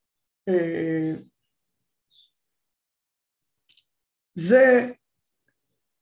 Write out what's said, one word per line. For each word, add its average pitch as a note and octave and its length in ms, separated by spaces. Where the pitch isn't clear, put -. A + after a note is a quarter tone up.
אה, E3 640
זה, B3 580